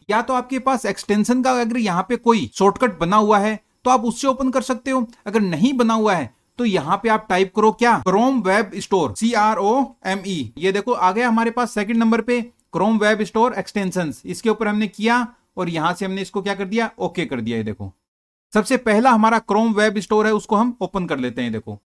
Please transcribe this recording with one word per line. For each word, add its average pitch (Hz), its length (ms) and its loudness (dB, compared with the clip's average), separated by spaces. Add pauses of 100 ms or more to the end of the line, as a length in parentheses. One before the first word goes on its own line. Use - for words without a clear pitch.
या 214 120 2
तो 240 120 -4
आपके 254 260 -4
पास 247 260 -2
एक्सटेंशन 214 560 0
का 254 100 2
अगर 240 260 0
यहाँ 190 320 0
पे 240 60 0
कोई 226 380 2
शॉर्टकट 196 460 0
बना 170 160 0
हुआ 214 240 4
है, 208 200 -2 (240)
तो 254 80 2
आप 254 100 4
उससे 233 260 -4
ओपन 262 220 0
कर 262 120 0
सकते 262 300 -4
हो। 254 160 0 (200)
अगर 208 140 0
नहीं 190 320 2
बना 233 200 2
हुआ 214 200 2
है, 147 200 -4 (240)
तो 247 80 -2
यहाँ 180 320 0
पे 226 120 -2
आप 220 200 0
टाइप 190 260 0
करो 214 160 4
क्या? 220 320 2
Chrome 233 400 2
Web 196 440 -2
Store, 151 280 0
सीआरओएमई। 202 1400 0
ये 175 140 0
देखो, 202 200 -2
आ 185 200 2
गया 233 160 0
हमारे 226 240 0
पास 233 200 -2
सेकंड 214 260 -2
नंबर 226 240 2
पे 240 300 -2 (260)
Chrome 208 260 2
Web 208 280 0
Store 226 260 0
Extensions। 180 580 -4 (100)
इसके 185 240 -4
ऊपर 214 180 0
हमने 208 200 -2
किया 233 400 0 (300)
और 180 120 -4
यहाँ 165 240 -2
से 185 120 -6
हमने 190 160 -4
इसको 196 200 -6
क्या 196 140 -4
कर 196 100 -6
दिया? 220 340 -2
ओके 175 260 -4
कर 120 160 -6
दिया। 113 160 -4
ये 110 60 -2
देखो, 104 300 -10 (600)
सबसे 220 240 2
पहला 240 320 2
हमारा 226 320 4 (100)
Chrome 220 260 0
Web 214 200 2
Store 214 280 2
है, 220 80 2
उसको 214 220 -2
हम 233 260 0
ओपन 185 240 -4
कर 156 140 -4
लेते 123 220 -4
हैं। 120 100 -4
देखो, 110 340 -8